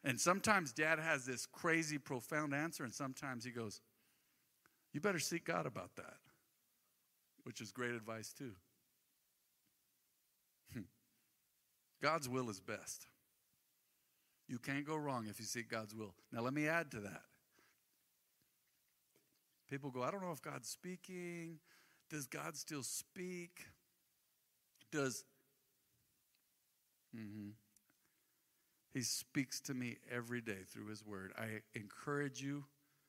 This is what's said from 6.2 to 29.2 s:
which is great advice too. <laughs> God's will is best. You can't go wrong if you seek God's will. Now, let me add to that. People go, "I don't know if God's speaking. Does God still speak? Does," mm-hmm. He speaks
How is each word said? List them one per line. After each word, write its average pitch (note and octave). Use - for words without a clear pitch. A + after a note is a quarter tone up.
which -
is A2
great B2
advice A2+
too. B2+
<laughs> G#2
God's D3
will B2+
is F#2+
best. -
You B2
can't C#3
go D#3
wrong C3+
if G2+
you A2
seek A2+
God's A2
will. G#2+
Now, A#2+
let B2+
me D3+
add D#3+
to A2+
that. G2
People C#3
go, B2
"I C3+
don't G3
know F3
if D3
God's C#3
speaking. F3
Does D3+
God D3
still C#3+
speak? F3+
Does," C#3
mm-hmm. G#2
He C3
speaks -